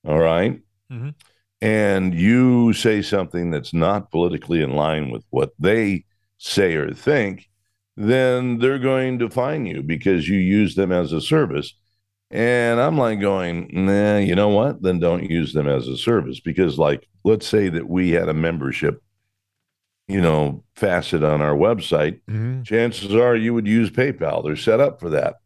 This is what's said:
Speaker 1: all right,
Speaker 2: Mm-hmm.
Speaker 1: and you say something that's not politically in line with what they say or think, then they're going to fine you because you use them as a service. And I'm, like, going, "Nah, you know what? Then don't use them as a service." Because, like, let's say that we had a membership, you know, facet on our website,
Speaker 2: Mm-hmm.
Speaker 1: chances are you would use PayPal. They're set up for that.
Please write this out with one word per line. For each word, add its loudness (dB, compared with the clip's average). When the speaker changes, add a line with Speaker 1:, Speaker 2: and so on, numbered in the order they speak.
Speaker 1:
all 0
right, 2
Speaker 2:
Mm-hmm. -10
Speaker 1:
and 0
you 4
say 0
something -4
that's -6
not 0
politically -2
in -2
line -2
with -8
what -2
they 0
say 0
or -4
think, -2
then 0
they're 0
going -2
to -2
fine -4
you -8
because 0
you 2
use 2
them 0
as 0
a -2
service. -2
And 0
I'm, 2
like, 0
going, -2
"Nah, 2
you 2
know 2
what? 0
Then 0
don't 0
use -2
them 0
as -2
a -6
service." -2
Because, -2
like, 0
let's 2
say 0
that -6
we 0
had 0
a -2
membership, -2
you 0
know, 2
facet 0
on 2
our 2
website, 0
Speaker 2:
Mm-hmm. -6
Speaker 1:
chances -2
are 4
you 0
would -2
use 2
PayPal. -2
They're -2
set 2
up 2
for -6
that. 0